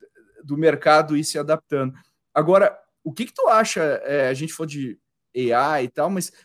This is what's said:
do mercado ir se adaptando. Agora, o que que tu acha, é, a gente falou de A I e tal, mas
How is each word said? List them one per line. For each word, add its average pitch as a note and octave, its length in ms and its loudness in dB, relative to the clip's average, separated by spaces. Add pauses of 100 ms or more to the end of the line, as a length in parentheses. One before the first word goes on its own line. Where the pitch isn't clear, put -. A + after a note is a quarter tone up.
(420)
do C#3+ 140 -6
mercado D3+ 600 4
ir D3+ 60 -2
se D3+ 160 -6
adaptando. D3 560 -4 (400)
Agora, F3+ 420 4 (280)
o D3+ 80 -8
que A3+ 140 -8
que - 80 -20
tu C5+ 140 -2
acha, A3 320 2 (240)
é, C#3 240 0
a C3+ 60 -2
gente D3+ 180 -8
falou D#3+ 160 -10
de C#3 300 -10 (560)
A C#3 280 0
I D3 40 -2
e - 20 -16
tal, D3+ 200 -2
mas F#3 240 -6 (120)